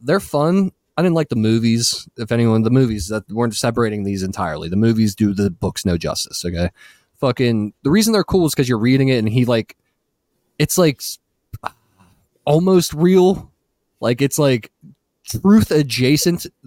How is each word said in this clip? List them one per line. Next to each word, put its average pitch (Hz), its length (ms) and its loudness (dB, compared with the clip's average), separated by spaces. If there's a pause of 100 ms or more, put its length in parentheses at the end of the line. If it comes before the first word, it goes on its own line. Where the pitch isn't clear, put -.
They're 143 200 -2
fun. 180 520 0 (260)
I 156 40 0
didn't 175 120 2
like 160 140 -2
the 131 80 -4
movies. 113 680 0 (120)
If 110 140 -10
anyone, 113 300 2
the 110 80 0
movies 120 380 0
that 107 220 -8
weren't 113 240 -2
separating 113 480 -2
these 98 220 -4
entirely. 82 440 -6
The 90 80 -4
movies 110 380 2
do 104 180 0
the 101 180 0
books - 360 -6
no 90 100 0
justice. - 480 -8
Okay, 87 240 -4 (520)
fucking 117 520 0 (120)
the 135 60 0
reason 214 220 2
they're 202 120 0
cool 185 220 0
is 143 80 -2
'cause 131 140 0
you're 123 100 0
reading 131 300 2
it 131 100 2
and 110 120 0
he, 123 160 0
like, 117 300 -2 (840)
it's, - 200 -2
like, 160 220 2
s-, - 180 -12 (1300)
almost 175 500 2
real. 180 580 2 (480)
Like, 120 220 -2
it's, 139 160 -2
like, 135 340 0 (560)
truth 208 420 4
adjacent 147 760 0 (200)